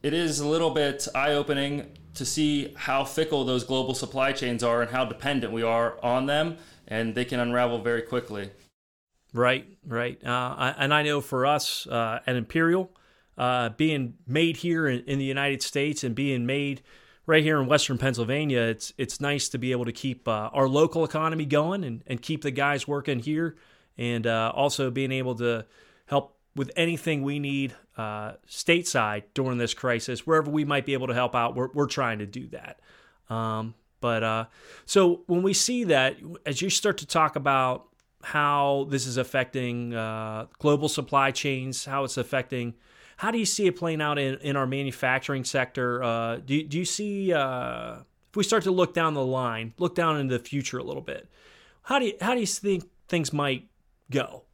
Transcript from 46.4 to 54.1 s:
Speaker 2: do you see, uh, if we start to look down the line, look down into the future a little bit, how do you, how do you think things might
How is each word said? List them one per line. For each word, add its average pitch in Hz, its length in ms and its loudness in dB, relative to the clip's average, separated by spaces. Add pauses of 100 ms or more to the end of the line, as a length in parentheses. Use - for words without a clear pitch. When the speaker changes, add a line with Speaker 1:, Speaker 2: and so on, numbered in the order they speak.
Speaker 2:
do 147 140 -6
you 180 60 -2
see, 196 480 -2
uh, 123 680 -2 (320)
if - 60 -6
we 208 60 2
start 196 220 4
to 190 80 2
look 180 200 4
down 160 220 2
the 135 100 0
line, 117 540 -2
look 175 160 0
down 160 240 2
into 131 180 0
the 117 60 -2
future 131 360 -4
a 127 40 -6
little 139 200 -8
bit, - 260 -10 (540)
how 277 180 2
do 240 60 2
you, 196 140 -2
how 226 140 0
do 247 60 0
you 208 60 0
think 196 380 -2 (220)
things 165 260 -2
might 143 360 -2 (420)